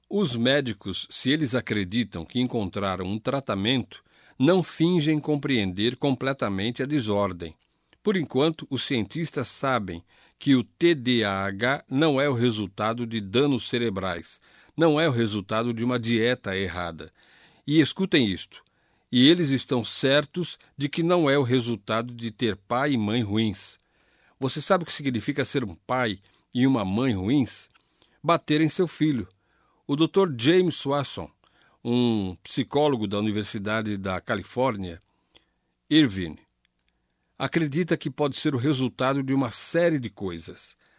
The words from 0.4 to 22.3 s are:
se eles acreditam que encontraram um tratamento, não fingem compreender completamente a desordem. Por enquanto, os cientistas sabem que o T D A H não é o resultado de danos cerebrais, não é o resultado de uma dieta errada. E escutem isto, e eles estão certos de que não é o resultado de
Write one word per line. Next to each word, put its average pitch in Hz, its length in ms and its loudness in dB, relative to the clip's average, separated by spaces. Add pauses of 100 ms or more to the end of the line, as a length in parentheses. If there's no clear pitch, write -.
se - 200 -4
eles 143 240 0
acreditam 104 720 -2
que 123 160 -6
encontraram 98 640 -2
um 101 140 -4
tratamento, 120 800 -2 (380)
não 170 240 4
fingem 160 560 2
compreender 127 800 0
completamente 123 840 -2
a 131 40 -4
desordem. 101 680 -2 (480)
Por - 140 0
enquanto, 156 540 0
os 131 140 -2
cientistas 135 640 -4
sabem 104 540 -4 (360)
que 139 160 4
o 120 80 4
T 170 320 2
D 120 280 2
A 98 220 0
H 113 440 -2
não 139 300 2
é 143 100 2
o 139 40 0
resultado 113 720 -2
de 113 140 -4
danos 120 480 0
cerebrais, 95 720 -4 (360)
não 151 240 4
é 165 80 4
o 147 40 2
resultado 113 640 0
de 113 100 -4
uma 123 160 0
dieta 113 560 0
errada. 85 560 -6 (540)
E 151 140 2
escutem 151 500 2
isto, - 320 -8 (480)
e 123 180 6
eles 170 220 6
estão 127 340 0
certos 143 720 -2 (200)
de 143 120 -2
que 170 120 -4
não 170 280 4
é 139 80 4
o 143 60 4
resultado 120 720 -2
de 117 180 -8